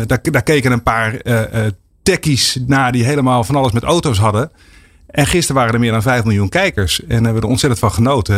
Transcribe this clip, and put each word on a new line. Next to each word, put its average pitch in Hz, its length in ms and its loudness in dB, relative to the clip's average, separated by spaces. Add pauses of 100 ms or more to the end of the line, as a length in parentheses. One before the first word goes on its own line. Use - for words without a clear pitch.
daar, 120 160 0
daar 143 220 -2
keken 139 280 2
een 120 120 -2
paar, 113 320 -2
eh, 113 500 -2
eh, 107 60 0 (320)
techies 160 540 0 (100)
naar 135 240 2
die 123 120 0
helemaal 127 400 2
van 127 120 -2
alles 135 160 2
met 117 120 0
auto's 151 340 0
hadden. 110 340 0 (560)
En 147 180 0
gisteren 160 360 0
waren 113 120 0
er 120 60 0
meer 117 120 2
dan 110 100 0
vijf 123 220 0
miljoen 101 260 0
kijkers. 175 560 -2
En - 80 -18
hebben 113 200 2
we 110 80 0
er 107 60 -2
ontzettend 127 340 0
van 107 100 2
genoten. 117 460 2